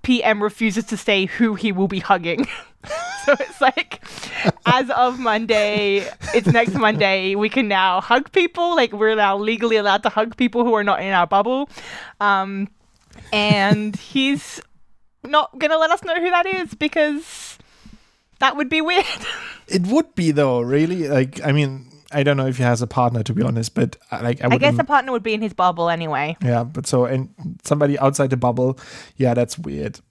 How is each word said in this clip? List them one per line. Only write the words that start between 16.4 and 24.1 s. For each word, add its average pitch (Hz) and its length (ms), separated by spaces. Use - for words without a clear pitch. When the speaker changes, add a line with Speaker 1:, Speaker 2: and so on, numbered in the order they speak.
Speaker 1:
is 370 280
because 302 840
that 269 160
would 285 120
be 320 120
weird. 359 260
<laughs> - 640
Speaker 2:
It 185 140
would 277 340
be, 165 160
though, 131 280
really. 156 460
Like, 135 400
I 143 60
mean, 135 340
I 143 140
don't 143 120
know 131 120
if 123 80
he 127 80
has 120 180
a 117 60
partner, 120 340
to 117 100
be - 120
honest, 113 320
but, 214 180